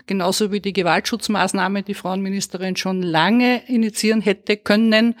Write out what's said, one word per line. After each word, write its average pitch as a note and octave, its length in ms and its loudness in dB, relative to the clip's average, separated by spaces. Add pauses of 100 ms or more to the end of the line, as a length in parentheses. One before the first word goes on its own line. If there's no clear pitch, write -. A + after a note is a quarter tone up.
genauso F#3+ 440 -2
wie G3+ 80 -2
die F#3+ 140 -6
Gewaltschutzmaßnahme, F#3+ 1120 0
die G3+ 100 -6
Frauenministerin F#3+ 800 -4
schon F#3 260 -4
lange G#3+ 680 2
initiieren A3 500 0
hätte G#3 380 0
können. A3 640 2